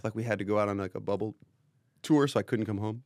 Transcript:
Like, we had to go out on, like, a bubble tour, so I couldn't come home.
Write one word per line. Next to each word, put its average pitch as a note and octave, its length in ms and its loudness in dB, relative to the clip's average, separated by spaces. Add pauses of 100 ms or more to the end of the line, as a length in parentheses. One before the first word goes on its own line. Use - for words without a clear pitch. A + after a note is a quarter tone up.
Like, A#2 120 -4
we A2+ 100 -4
had A2 140 0
to G2+ 60 -4
go G#2 140 2
out G#2 100 2
on, G2+ 80 -2
like, F#2+ 160 -6
a - 80 -8
bubble G2+ 320 -4 (680)
tour, D3 240 6
so A#2+ 120 2
I G2 40 0
couldn't A2 220 0
come G2+ 140 -4
home. A2 260 -6